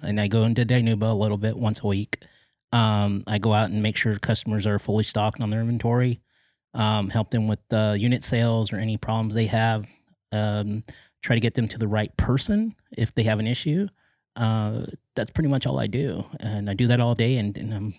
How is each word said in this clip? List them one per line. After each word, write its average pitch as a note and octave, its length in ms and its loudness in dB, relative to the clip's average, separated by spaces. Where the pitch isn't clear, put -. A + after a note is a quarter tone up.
and G#2 180 0
I G#2 80 2
go A2 160 4
into A#2 220 2
Dinuba A2+ 440 2
a A2 40 2
little G#2 240 0
bit A2 180 -2
once G#2+ 240 -2
a - 60 -4
week. G2+ 320 -2
Um, G#2 520 2
I A2+ 100 0
go G#2+ 160 2
out G#2+ 160 2
and G#2+ 140 -2
make G#2+ 160 0
sure G#2+ 200 0
customers G#2+ 480 -2
are G#2 120 0
fully G#2+ 260 0
stocked G#2+ 380 -2
on G#2 80 -2
their A2 100 -2
inventory, A#2 640 0
um, G#2+ 380 0
help G#2+ 200 -2
them A2 160 0
with, G#2+ 120 0
uh, G#2+ 280 2
unit A#2+ 260 0
sales A2+ 480 0
or A2+ 40 -4
any A2 200 -2
problems A2 380 -2
they A2+ 100 2
have, A2 400 2
um, G#2 500 -2
try - 160 0
to A#2 40 2
get A2+ 120 2
them A2+ 160 0
to - 100 -10
the A#2 80 0
right G#2+ 300 -2
person G#3 580 0
if A#2 180 -2
they A2+ 100 2
have A2 160 2
an A2 60 -2
issue. D3+ 420 0
Uh, A2 500 0
that's - 180 -4
pretty D#3 180 0
much C3+ 160 0
all C3+ 120 -2
I A#2 80 0
do. G#2 380 -4
And G#2 300 -4
I - 20 -2
do A#2+ 140 2
that A#2+ 160 4
all A#2+ 120 2
day, A#2 220 2
and, G#2 220 -2
and A2 160 -6
I'm G#2 240 -6